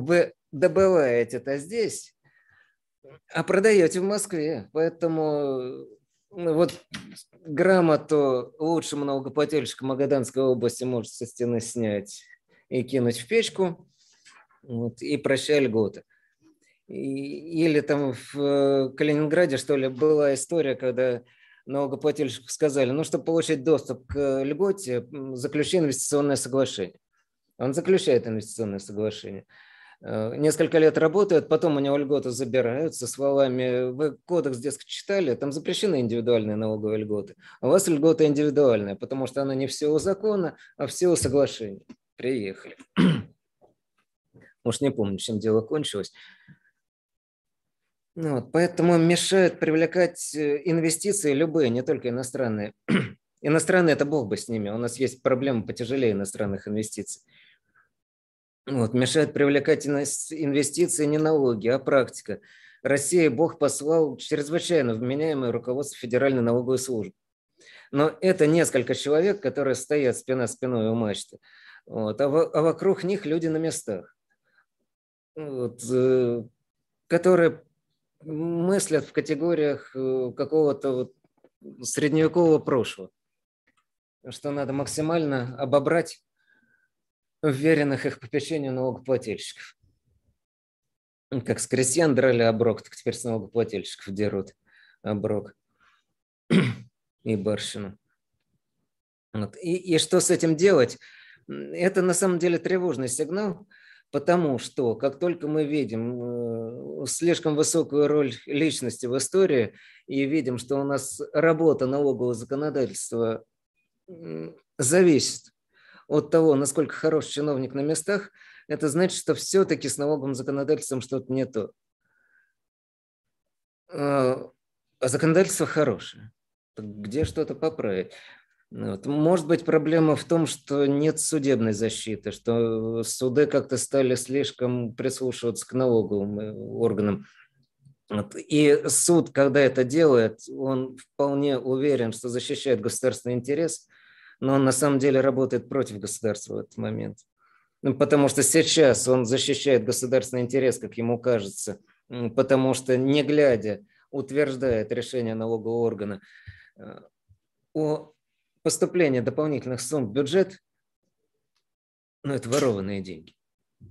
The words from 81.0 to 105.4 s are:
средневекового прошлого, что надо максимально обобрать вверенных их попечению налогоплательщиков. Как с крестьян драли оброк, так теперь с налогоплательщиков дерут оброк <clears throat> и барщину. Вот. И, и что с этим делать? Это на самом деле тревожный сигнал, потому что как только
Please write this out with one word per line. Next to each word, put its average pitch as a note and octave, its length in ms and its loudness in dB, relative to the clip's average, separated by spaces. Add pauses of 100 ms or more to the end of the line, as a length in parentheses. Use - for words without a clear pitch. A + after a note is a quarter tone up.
средневекового D#3 800 4
прошлого, A2+ 500 -2 (1200)
что C#3+ 220 -10
надо C#3 220 -4
максимально C#3+ 880 -2
обобрать C#3+ 640 2 (1200)
вверенных D3 640 2
их C3 140 -6
попечению C#3+ 540 -6
налогоплательщиков. B2+ 1040 -6 (1700)
Как A#2 140 0
с - 80 -6
крестьян C3+ 480 2
драли B2 280 4
оброк, A2+ 380 2
так - 140 -20
теперь - 180 -6
с - 100 -12
налогоплательщиков G#2+ 920 -6
дерут G2 400 -4 (500)
оброк G#2 500 -4 (960)
<clears throat> - 720 -2
и A2 120 -2
барщину. G2+ 640 -6 (1400)
Вот. G#2+ 240 -8
И, F3+ 180 -4
и F3+ 220 0
что E3+ 220 2
с E3 120 2
этим E3 240 2
делать? E3 420 4 (500)
Это E3 540 -2
на F3+ 120 4
самом F3+ 260 0
деле E3+ 180 2
тревожный E3+ 500 -2
сигнал, F3 600 -6 (440)
потому D3 460 2
что A#2 380 -2
как C#3 240 -2
только F3 280 -2